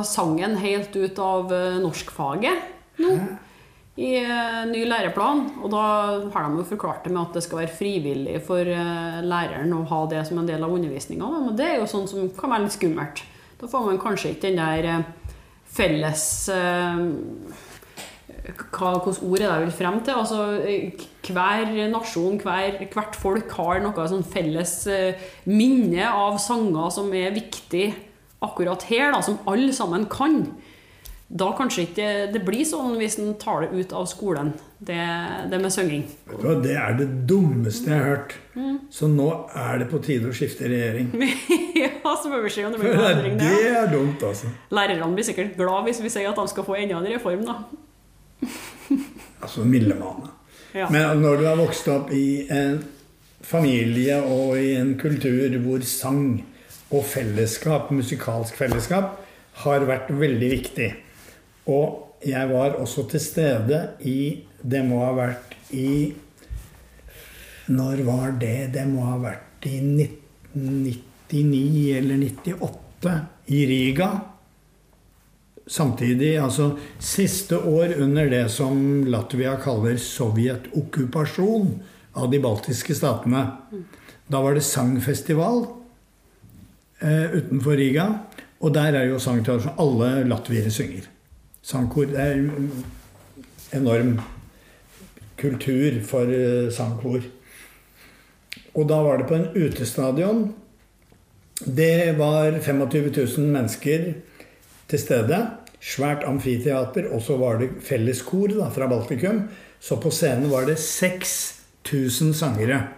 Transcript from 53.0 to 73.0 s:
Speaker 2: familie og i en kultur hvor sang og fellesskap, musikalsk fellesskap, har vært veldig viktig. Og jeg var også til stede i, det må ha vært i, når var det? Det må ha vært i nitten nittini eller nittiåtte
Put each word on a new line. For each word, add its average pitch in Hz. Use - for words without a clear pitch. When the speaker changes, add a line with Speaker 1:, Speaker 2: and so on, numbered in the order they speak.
Speaker 2:
familie 127
og 131
i 135
en 127
kultur 135
hvor 127
sang 131
og 139
fellesskap, 113
musikalsk 117
fellesskap, 143
har 143
vært 127
veldig 127
viktig. 123
Og 147
jeg 131
var 131
også 127
til 151
stede 147
i, 139
det 135
må 123
ha 127
vært 123
i, 139
når 135
var 131
det? 127
Det 135
må 131
ha 127
vært -
i 135
nitten 143
nittini 147
eller 135
nittiåtte -